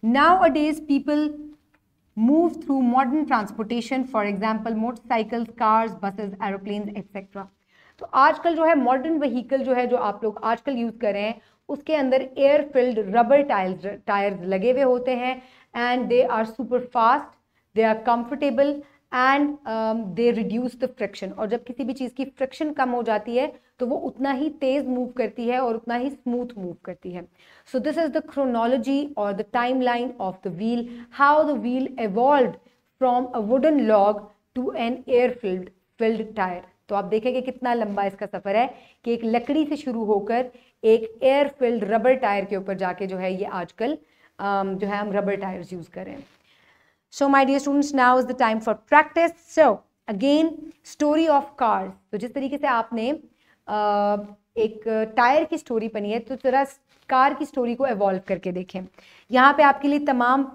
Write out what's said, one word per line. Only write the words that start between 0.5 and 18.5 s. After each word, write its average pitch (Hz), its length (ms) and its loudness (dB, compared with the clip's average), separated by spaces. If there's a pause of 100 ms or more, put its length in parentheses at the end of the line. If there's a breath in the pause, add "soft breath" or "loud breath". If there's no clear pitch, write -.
people 294 400 0 (880)
move 311 440 4
through 269 200 0
modern 254 460 2
transportation, 233 760 -2 (100)
for 214 120 0
example, 220 600 -2
motorcycles, 233 640 -4 (100)
cars, 220 340 2 (120)
buses, 196 360 -6
aeroplanes, 202 540 -6
et 208 180 -10
cetera। 196 320 -14 (540 soft breath)
तो - 140 -12
आजकल 311 420 4
जो 320 100 2
है 330 100 6
मॉडर्न 269 440 0
व्हीकल 254 440 -2
जो 254 100 0
है, 247 140 2
जो 240 100 0
आप 202 260 -4
लोग 214 200 -4
आजकल 233 340 -2
यूज़ 233 200 -4
कर 208 160 -2
रहे 202 100 -2
हैं, 220 180 -6 (280 soft breath)
उसके 302 260 -4
अंदर 262 260 2 (160)
एयर 285 240 6 (120)
फिल्ड 247 260 2 (160)
रबर 240 280 6
टायर्स, 190 420 -2 (220)
टायर्स 202 400 -2
लगे 190 240 2
हुए 262 100 2
होते 247 340 2
हैं 254 260 -4 (340 loud breath)
and 240 360 0
they 247 100 6 (140)
are 220 100 0
super 233 340 -4 (140)
fast, 247 320 4 (500)
they 220 120 4
are 220 180 2
comfortable 269 640 0 (420 loud breath)